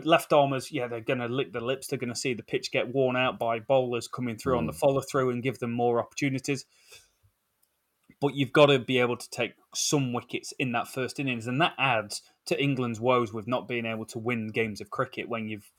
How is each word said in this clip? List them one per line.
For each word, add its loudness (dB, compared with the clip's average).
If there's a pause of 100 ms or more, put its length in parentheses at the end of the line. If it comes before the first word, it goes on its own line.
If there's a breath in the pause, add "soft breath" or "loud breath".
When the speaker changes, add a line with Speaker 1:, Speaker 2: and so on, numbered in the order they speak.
Speaker 1:
left 0
armers, 4
yeah, -4
they're -8
gonna -2
lick -4
their -6
lips. -4
They're -4
gonna -6
see -2
the -8
pitch -6
get -2
worn 2
out 0
by 0
bowlers 0
coming -6
through 0
on 0
the -4
Speaker 2:
Mm. -14
Speaker 1:
follow-through 2
and -2
give -2
them -4
more 2
opportunities. -4 (1500 soft breath)
But 2
you've 0
gotta 10
be 0
able 2
to -12
take -4 (200)
some 2
wickets -6
in -4
that -2
first -6
innings, -4
and 0
that 2
adds 0 (240)
to 0
England's 0
woes 4
with -8
not -2
being -4
able -6
to -10
win -2
games -2
of -14
cricket -4
when -4
you've -12